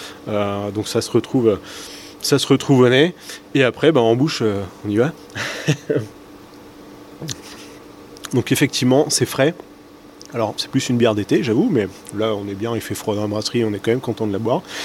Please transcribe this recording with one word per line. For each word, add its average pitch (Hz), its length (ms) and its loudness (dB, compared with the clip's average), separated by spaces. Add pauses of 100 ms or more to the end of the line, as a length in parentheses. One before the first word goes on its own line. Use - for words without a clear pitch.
(280)
Euh, 101 440 -2
donc 104 160 -6
ça 113 140 0
se - 100 -8
retrouve, 113 480 2 (640)
ça - 180 2
se - 80 -4
retrouve 135 340 4
au 123 80 8
nez. 143 240 4 (420)
Et 139 80 4
après, 127 280 2
bah, 139 100 4
en 117 140 4
bouche, 143 260 0
euh, 101 220 0 (220)
on 104 40 -6
y 104 80 0
va. 135 160 2 (540)
<laughs> 147 260 -2 (2500)
Donc 120 180 0
effectivement, 131 580 2
c'est - 160 0
frais. 143 280 0 (800)
Alors, 110 220 -2
c'est - 160 -10
plus 131 160 0
une 127 80 0
bière 117 180 4
d'été, 104 300 0
j'avoue, 135 260 2
mais 107 200 0 (280)
là, 110 160 0
on 101 140 -6
est 101 60 -8
bien, 110 200 -6
il 113 60 -4
fait - 160 -8
froid 107 200 -4
dans 104 80 -2
la 107 40 -2
brasserie, 107 380 -2
on 107 80 -2
est 98 60 -6
quand 113 120 0
même 123 80 2
content 113 260 -4
de 104 60 -2
la 98 80 -2
boire. 117 220 0 (240)